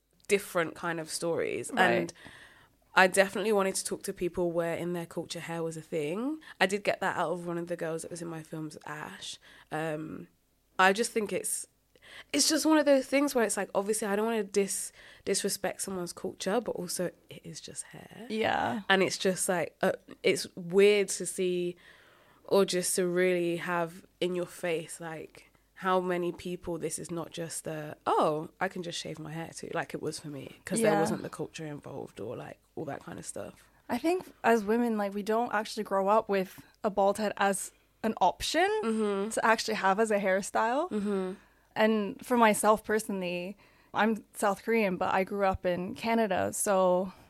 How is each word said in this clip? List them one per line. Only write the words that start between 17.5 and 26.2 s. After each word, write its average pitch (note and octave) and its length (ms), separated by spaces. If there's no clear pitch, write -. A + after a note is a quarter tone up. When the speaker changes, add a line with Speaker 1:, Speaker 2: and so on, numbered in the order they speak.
Speaker 1:
just - 220
hair. - 460
Speaker 2:
Yeah. A3 600
Speaker 1:
And F#3+ 140
it's - 140
just - 300
like, F3 340
uh, F#3+ 100
it's F#3 320
weird G3 540
to - 180
see, F3+ 480
or G3 200
just F3 300
to F3+ 120
really F3 500
have E3+ 460
in F3+ 160
your F3 120
face, E3 520
like, D#3+ 460
how F#3 260
many F3 320